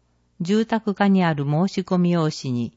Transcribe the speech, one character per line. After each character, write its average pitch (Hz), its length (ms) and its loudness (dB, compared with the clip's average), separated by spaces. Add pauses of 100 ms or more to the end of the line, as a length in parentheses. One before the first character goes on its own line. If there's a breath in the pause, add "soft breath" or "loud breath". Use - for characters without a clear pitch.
(400)
住 208 260 0
宅 220 280 -2
課 202 140 2
に 190 160 4
あ 165 100 2
る 143 100 -4
申 151 240 0
し 190 140 -6
込 185 160 -2
み 175 140 2
用 160 180 0
紙 139 220 -6
に 120 240 -4